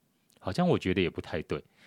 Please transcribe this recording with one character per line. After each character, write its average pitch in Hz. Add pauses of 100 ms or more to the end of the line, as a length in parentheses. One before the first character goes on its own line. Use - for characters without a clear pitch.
(400)
好 95
像 175
我 120
觉 92
得 95
也 85
不 -
太 -
对， 76 (220)